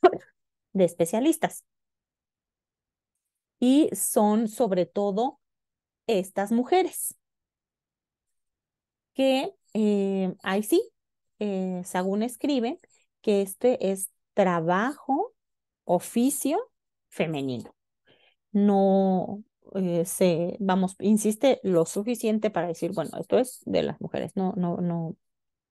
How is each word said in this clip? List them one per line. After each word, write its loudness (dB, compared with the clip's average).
<coughs> 0
de 4
especialistas. 0
Y 4
son 2
sobre 0
todo -4
estas -2
mujeres, 0
que, 0
eh, 0
ahí -2
sí, 0
eh, -4
Sagún -2
escribe -4
que 0
este 0
es -6
trabajo, 0
oficio 0
femenino. -6
No, 2
eh, -2
se, 0
vamos, 0
insiste 2
lo 2
suficiente -2
para -2
decir, -6
bueno, -6
esto 0
es -2
de 0
las -4
mujeres, -6
no, -2
no, -2
no, -6